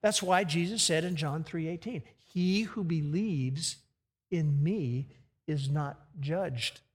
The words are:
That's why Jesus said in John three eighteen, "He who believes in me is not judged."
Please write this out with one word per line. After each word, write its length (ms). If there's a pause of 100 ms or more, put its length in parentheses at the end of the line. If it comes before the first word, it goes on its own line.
That's 200
why 220
Jesus 400
said 200
in 120
John 280
three 240
eighteen, 360 (280)
"He 300
who 220
believes 920 (540)
in 320
me 460 (360)
is 240
not 300 (220)
judged." 580 (160)